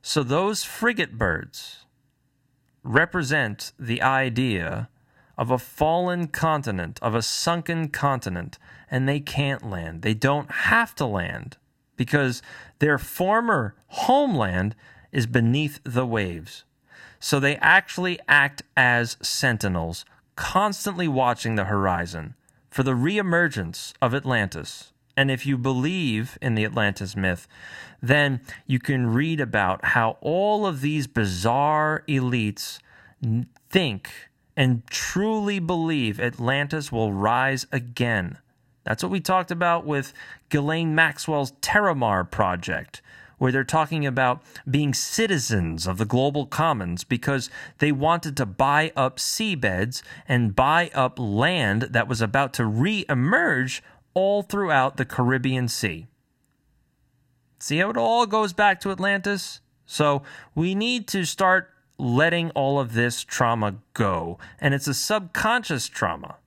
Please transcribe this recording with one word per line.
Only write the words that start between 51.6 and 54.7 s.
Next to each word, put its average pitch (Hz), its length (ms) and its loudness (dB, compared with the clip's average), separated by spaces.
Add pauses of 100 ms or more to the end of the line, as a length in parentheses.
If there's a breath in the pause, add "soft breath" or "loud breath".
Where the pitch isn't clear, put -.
that 113 240 0
was 117 140 -2
about 127 320 0
to 120 120 0
re-emerge 147 1160 0 (300 soft breath)
all 196 280 2
throughout 160 560 2